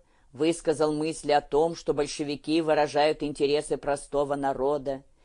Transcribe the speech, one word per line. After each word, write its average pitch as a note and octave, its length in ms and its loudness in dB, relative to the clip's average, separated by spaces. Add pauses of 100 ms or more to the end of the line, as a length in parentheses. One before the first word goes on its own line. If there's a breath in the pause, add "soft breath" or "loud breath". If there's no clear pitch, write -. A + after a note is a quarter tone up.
(300)
высказал D#3 600 0
мысли D3+ 400 -2
о C#3+ 80 4
том, D#3 340 2
что D#3 200 -2
большевики D3 640 -2
выражают D3 640 2
интересы D3 560 0
простого C#3+ 580 -2
народа. C3+ 640 -2 (220)